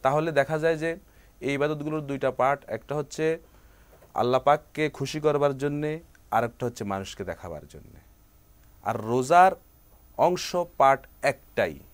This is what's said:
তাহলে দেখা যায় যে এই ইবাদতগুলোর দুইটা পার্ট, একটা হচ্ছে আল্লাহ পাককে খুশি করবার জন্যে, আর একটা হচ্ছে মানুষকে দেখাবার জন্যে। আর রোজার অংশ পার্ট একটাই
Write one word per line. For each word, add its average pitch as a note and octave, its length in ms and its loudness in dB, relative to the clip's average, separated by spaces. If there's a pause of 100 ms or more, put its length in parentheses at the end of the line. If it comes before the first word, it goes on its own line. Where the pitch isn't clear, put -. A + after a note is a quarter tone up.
তাহলে D3+ 300 0
দেখা C#3+ 260 0
যায় E3 180 2
যে E3 200 -4 (440)
এই C#3 140 -2
ইবাদতগুলোর D3+ 460 -2
দুইটা C#3 300 -4
পার্ট, C3+ 360 0
একটা A2+ 280 -8
হচ্ছে D#3 440 -4 (760)
আল্লাহ B2 260 2
পাককে D3+ 500 0
খুশি C#3 300 -6
করবার C#3+ 380 2
জন্যে, D3 420 -4 (300)
আর A2+ 140 2
একটা A#2 220 -6
হচ্ছে A#2 180 -6
মানুষকে G2 400 -6
দেখাবার E2+ 360 -10 (100)
জন্যে। - 300 -20 (840)
আর A2 180 -4
রোজার C3 520 6 (640)
অংশ F3 400 0 (200)
পার্ট C3+ 300 4 (160)
একটাই G2+ 560 -2 (160)